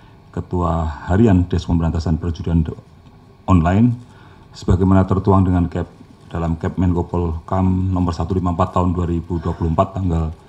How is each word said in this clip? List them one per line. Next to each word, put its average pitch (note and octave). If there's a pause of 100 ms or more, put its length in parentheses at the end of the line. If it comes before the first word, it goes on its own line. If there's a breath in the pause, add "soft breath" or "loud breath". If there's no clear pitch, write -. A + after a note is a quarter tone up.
(340 loud breath)
Ketua E2+ (200)
Harian F#2
Des E2+
Pemberantasan E2
Perjudian E2+ (800)
Online, G2 (640 loud breath)
sebagaimana F#2+
tertuang F#2+
dengan F2+
Kep-, E2+ (440)
dalam E2
Kep F#2
Menko F2
Polhukam F#2
nomor F2+
satu E2+
lima F2
empat F2+
tahun F2+
dua F2
ribu E2+
dua E2
puluh E2
empat, F2+
tanggal E2 (160 loud breath)